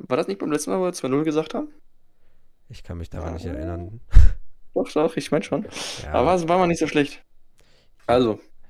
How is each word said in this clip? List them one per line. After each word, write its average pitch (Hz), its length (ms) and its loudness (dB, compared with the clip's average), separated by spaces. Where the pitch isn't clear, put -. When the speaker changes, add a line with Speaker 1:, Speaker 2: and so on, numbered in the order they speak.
Speaker 1:
war 127 80 -2
das 170 100 -2
nicht 196 120 -8
beim 165 120 -6
letzten 147 200 -4
Mal, 190 100 -2
wo 185 40 -2
wir 180 100 -4
zwei - 140 -8
null 143 160 -2
gesagt 156 280 -4
haben? 302 160 -8
Speaker 2:
Ich - 120 -18
kann 87 140 -14
mich 85 140 -14
daran 82 240 -10
nicht 82 100 -12
Speaker 1:
Ja. 85 80 -10
Speaker 2:
erinnern. 87 480 -10
Speaker 1:
Doch, - 180 -4
doch, 156 280 -2
ich - 140 -8
mein 147 100 0
schon. 143 240 -6
Speaker 2:
Ja. - 100 -10
Speaker 1:
Aber 143 220 2
es 170 140 -2
war 170 80 2
mal 185 100 2
nicht 170 120 -2
so 160 80 -2
schlecht. 143 360 -2
Also, 117 340 2